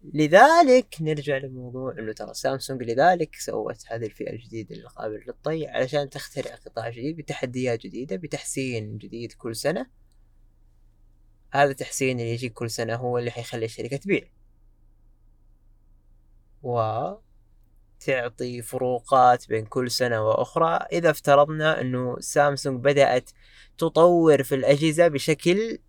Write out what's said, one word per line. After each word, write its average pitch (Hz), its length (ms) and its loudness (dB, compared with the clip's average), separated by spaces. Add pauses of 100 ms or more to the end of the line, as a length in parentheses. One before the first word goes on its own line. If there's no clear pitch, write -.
لذلك 254 960 6
نرجع 147 360 -4
لموضوع 127 640 -10
إنه 110 140 -8
ترى - 220 -12
سامسونج 135 480 -6
لذلك 156 520 0
سوت 110 520 -8
هذه 117 200 -8
الفئة 110 260 -10
الجديدة 113 420 -14
اللي 110 140 -18
قابلة 110 380 -12
للطي 151 400 -8
علشان 131 440 -4
تخترع - 440 -10
قطاع - 360 -10
جديد 127 260 -8
بتحديات 127 640 -4
جديدة 156 360 -10
بتحسين 127 840 -8
جديد 110 340 -12
كل 113 240 -10
سنة. 190 300 -4 (1700)
هذا 139 180 4
التحسين 131 500 -4
اللي 117 120 -4
يجي 123 160 -6
كل 117 220 -8
سنة 113 240 -6
هو 123 240 -4
اللي 120 120 -4
حيخلي 117 340 -8
الشركة 117 320 -8
تبيع. 175 260 -2 (2500)
وتعطي 123 2000 -6
فروقات 123 840 2
بين 110 160 -4
كل 123 260 -4
سنة 113 380 0
وأخرى 165 500 0 (140)
إذا 170 180 4
افترضنا 151 680 2
إنه 127 400 -4
سامسونج 139 640 0
بدأت 139 460 2 (480)
تطور 165 640 6
في 135 120 -2
الأجهزة 147 540 4
بشكل 175 680 0 (100)